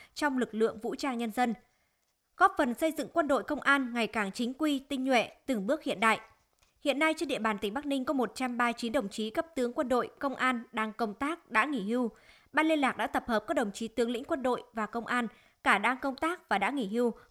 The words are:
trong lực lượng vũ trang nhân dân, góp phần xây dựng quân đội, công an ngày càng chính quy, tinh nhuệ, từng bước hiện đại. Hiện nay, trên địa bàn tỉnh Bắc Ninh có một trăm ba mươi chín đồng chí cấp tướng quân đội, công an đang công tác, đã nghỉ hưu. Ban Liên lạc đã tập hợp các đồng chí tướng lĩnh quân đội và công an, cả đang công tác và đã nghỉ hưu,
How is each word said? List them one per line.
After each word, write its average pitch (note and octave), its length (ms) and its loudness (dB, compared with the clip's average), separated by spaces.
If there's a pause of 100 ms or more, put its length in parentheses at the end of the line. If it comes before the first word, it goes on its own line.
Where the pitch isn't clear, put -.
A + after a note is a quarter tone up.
(140)
trong C#4+ 240 0
lực B3 160 0
lượng A3 260 2
vũ A#3 160 -4
trang C4 220 -4
nhân A#3 140 -4
dân, A#3+ 220 2 (840)
góp F#4+ 200 6
phần A#3+ 160 2
xây D#4+ 240 0
dựng D4 160 -4
quân E4 140 2
đội, B3+ 160 2
công D4 180 -4
an C4+ 320 2
ngày A#3 140 0
càng G#3 240 -2
chính B3 220 -4
quy, D4 260 0
tinh C4+ 240 -6
nhuệ, B3+ 260 2 (160)
từng G#3 220 -2
bước D4+ 160 0
hiện A3 160 -4
đại. A3 200 4 (640)
Hiện C#4 180 0
nay, D#4+ 180 2
trên D#4+ 120 -4
địa A#3 100 -2
bàn A3 180 -2
tỉnh G3+ 160 -4
Bắc D4 120 -4
Ninh C#4 200 -2
có D4+ 80 0
một B3+ 220 0
trăm B3 220 -2
ba A#3+ 80 2
mươi A#3 120 0
chín A#3 140 -4
đồng A3 180 0
chí A3 200 -4
cấp D#4+ 160 -2 (100)
tướng A#3+ 180 0
quân C#4 160 -2
đội, A#3+ 200 2 (100)
công C4+ 160 -2
an B3 360 0
đang A3 220 -4
công G#3+ 200 -4
tác, D4+ 380 -6
đã A#3 140 4
nghỉ C#4 260 -2
hưu. A#3+ 180 0 (440)
Ban D#4 140 4
Liên D#4+ 120 4
lạc B3 180 2
đã A3+ 100 0
tập - 200 -2
hợp A3 200 0
các E4 60 -2
đồng B3 180 0
chí A3+ 160 -8
tướng A#3 220 0
lĩnh B3 140 -4
quân D4 200 -4
đội B3 200 0 (100)
và A3 120 -4
công A3+ 200 -6
an, A#3+ 220 0 (360)
cả A#3+ 140 6
đang A#3+ 240 2
công C4+ 140 -2
tác E4+ 340 -4
và G3+ 80 2
đã G3 120 2
nghỉ C4 180 -2
hưu, A#3 260 2 (180)